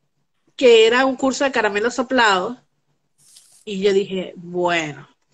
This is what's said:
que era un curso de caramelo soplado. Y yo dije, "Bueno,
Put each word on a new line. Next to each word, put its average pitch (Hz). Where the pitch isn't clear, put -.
que 226
era 247
un 262
curso 262
de 269
caramelo 214
soplado. 240
Y 196
yo 202
dije, 190
"Bueno, 170